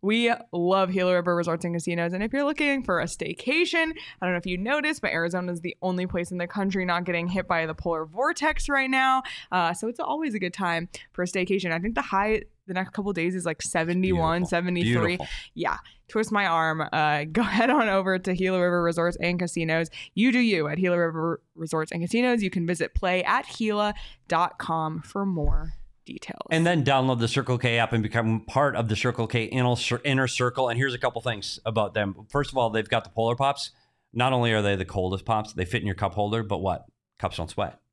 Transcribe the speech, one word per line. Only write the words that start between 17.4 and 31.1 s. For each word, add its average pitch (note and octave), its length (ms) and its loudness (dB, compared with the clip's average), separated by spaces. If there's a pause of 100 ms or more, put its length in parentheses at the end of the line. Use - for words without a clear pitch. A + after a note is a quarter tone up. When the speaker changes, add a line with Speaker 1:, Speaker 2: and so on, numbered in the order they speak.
Speaker 1:
head A#3 280 2
on B3+ 200 4
over F#3+ 300 2
to F#3 160 -2
Gila F#3 260 2
River F3 220 2
Resorts E3+ 380 0
and F3 180 0
Casinos. E3 500 0 (240)
You A#3 200 4
do B3 60 4
you G3 280 4
at D3+ 100 -2
Gila F3+ 220 2
River E3 420 0 (140)
Resorts D#3+ 380 -2
and E3+ 100 -2
Casinos. A#3 400 2
You F#3 60 2
can E3+ 180 -2
visit E3+ 260 -2
play F#3 300 0
at B3+ 240 0 (100)
gila G#3 360 0 (340)
dot E3+ 320 0
com D#3+ 420 -4
for G3+ 240 -4
more D#3 480 2 (320)
details. - 360 -12 (100)
Speaker 2:
And D#3+ 160 4
then E3+ 160 4
download C3 360 4
the A#2 100 4
Circle B2 280 0
K A#2 220 2
app A#2 140 2
and A2+ 100 2
become A2 440 0
part C#3 280 2
of A#2 140 0
the G#2+ 80 2
Circle A#2 300 0
K A2+ 180 0
inner B2 320 2
cir-, - 260 -2
inner C3+ 240 2
circle. B2+ 400 0
And A#2 100 0
here's B2+ 160 0
a A#2+ 60 -8
couple A#2 220 -2